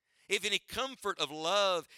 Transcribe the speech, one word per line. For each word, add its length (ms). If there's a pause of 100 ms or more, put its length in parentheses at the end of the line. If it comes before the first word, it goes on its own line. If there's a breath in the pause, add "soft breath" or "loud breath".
(300 soft breath)
if 160
any 140
comfort 600
of 100
love, 680